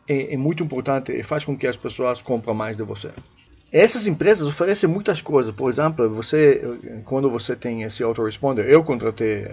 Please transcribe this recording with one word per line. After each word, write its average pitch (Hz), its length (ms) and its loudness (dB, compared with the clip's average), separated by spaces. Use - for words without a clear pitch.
é, 135 260 -2
é - 20 -2
muito 156 280 0
importante 135 480 -4
e 123 100 -4
faz 147 220 -4
com 143 120 -4
que 131 120 -2
as 123 80 -4
pessoas 123 440 -4
comprem 113 360 -4
mais 110 200 -6
de 110 60 -6
você. 110 280 -10
Essas 214 360 4
empresas 170 420 2
oferecem 175 400 0
muitas 180 320 -2
coisas. 123 340 2
Por 131 160 -2
exemplo, 143 380 2
você, 135 540 4
quando 135 240 0
você 117 260 -4
tem 117 280 -6
esse 107 200 -8
autoresponder, 113 600 -2
eu 151 180 8
contratei 113 720 -2